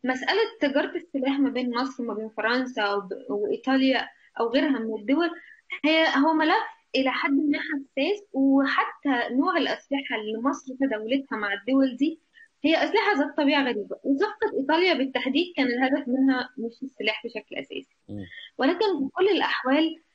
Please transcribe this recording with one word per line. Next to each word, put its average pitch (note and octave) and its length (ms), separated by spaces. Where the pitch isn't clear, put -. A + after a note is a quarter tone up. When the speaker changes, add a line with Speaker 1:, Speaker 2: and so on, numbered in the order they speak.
Speaker 1:
مسألة C4 380
تجارة C#4+ 340
السلاح C#4 440
ما C4 100
بين A#3+ 260
مصر C4 280
وما A3+ 100
بين A3 160
فرنسا A#3 520
أو G3+ 180
ب-، F#3+ 300
وإيطاليا B3+ 760
أو A#3 100
غيرها C4+ 300
من A3 200
الدول، D4 300
هي، D#4+ 220
هو D#4 80
ملف D#4 300
إلى C4+ 160
حد D4+ 200
ما D4 280
حساس، D4+ 640
وحتى C4+ 1000
نوع E4+ 220
الأسلحة C4+ 580
اللي A3 260
مصر C4 380
تداولتها B3+ 580
مع G#3 160
الدول C4 420
دي D#4+ 240
هي D#4 180
أسلحة G4+ 340
ذات D4 200
طبيعة C#4+ 260
غريبة. G#3 400
وصفقة G4 560
إيطاليا E4 340
بالتحديد C4+ 640
كان C4 100
الهدف C4 420
منها C4 500
مش A#3 260
السلاح A3 420
بشكل A3 300
أساسي. - 400
Speaker 2:
مم. G#2 160
Speaker 1:
ولكن F4 420
بكل F#4 280
الأحوال D#4+ 720